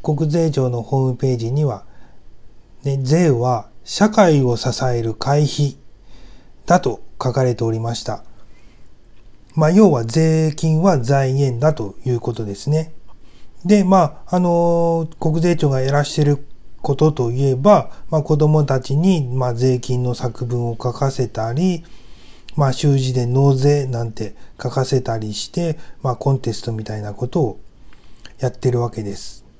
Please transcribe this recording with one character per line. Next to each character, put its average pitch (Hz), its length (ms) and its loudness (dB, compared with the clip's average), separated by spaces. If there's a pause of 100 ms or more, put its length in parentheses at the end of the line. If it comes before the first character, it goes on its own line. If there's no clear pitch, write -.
国 151 260 0
税 160 220 2
庁 131 180 0
の 120 140 -4
ホ 131 240 0
ー 131 60 0
ム 120 40 -6
ペ 131 160 0
ー 123 40 0
ジ 113 140 -4
に 147 140 0
は、 110 180 -4 (1000)
ね、 139 180 -2
税 151 300 4
は 123 360 0 (160)
社 - 280 2
会 170 320 6
を 120 140 2
支 127 120 -2 (160)
え 120 160 0
る 113 140 -4
会 147 300 0
費 143 320 -2 (920)
だ 175 120 6
と 120 220 -4 (200)
書 127 120 -2
か 131 100 0
れ 123 120 0
て 117 80 -4
お 113 80 0
り 113 80 -4
ま 117 160 -4
し - 80 -8
た。 107 200 -8 (1300)
ま 156 140 2
あ、 160 40 4
要 196 200 8
は 120 140 0
税 160 500 2
金 156 260 0
は 175 180 4
財 131 340 2
源 135 260 0
だ 147 140 2
と 104 220 -6 (100)
い 127 60 0
う 120 80 0
こ 117 140 -4
と 110 120 -6
で 101 100 -6
す - 140 -8
ね。 156 240 -2 (720)
で、 202 180 6
ま 185 420 4
あ、 - 100 -4
あ 180 40 4
の、 170 680 2 (120)
国 156 220 0
税 175 140 4
庁 151 140 2
が 131 120 2
や 135 100 0
ら 143 120 2
し - 120 -6
て 151 80 2
る 143 220 2 (360)
こ 139 140 0
と 151 160 4
と 123 200 0
い 131 120 0
え 135 120 2
ば、 143 360 4 (180)
ま 160 100 2
あ、 147 40 -2
子 151 140 2
供 151 260 4
た 135 160 0
ち 135 180 -2
に、 165 300 2
ま 127 200 -2
あ、 123 60 -2
税 127 260 2
金 123 240 -2
の 123 120 -2
作 123 300 -6
文 120 240 -2
を 113 120 -6
書 123 120 -2
か 135 180 -2
せ 127 160 -2
た 110 260 -6
り、 170 300 0 (720)
ま 143 120 2
あ、 131 60 0
習 139 240 2
字 131 160 0
で 123 120 0
納 135 280 4
税 143 320 2
な 120 180 -4
ん 113 80 -6
て 107 240 -8 (260)
書 127 80 -4
か 131 160 0
せ 131 160 0
た 113 160 -4
り 107 160 -6
し - 180 -10
て、 170 260 -4 (240)
ま 131 100 -2
あ、 117 40 -2
コ - 180 0
ン 131 60 0
テ 117 140 -4
ス - 100 -8
ト 120 80 -6
み 110 120 -6
た 107 140 -8
い 107 40 -8
な 104 120 -8
こ 120 140 -6
と 175 140 -2
を 113 180 -2 (800)
や 127 100 -2
っ - 20 -4
て - 200 -2
る 120 80 0
わ 120 100 -2
け 113 140 -10
で 101 120 -8
す。 - 300 -16 (140)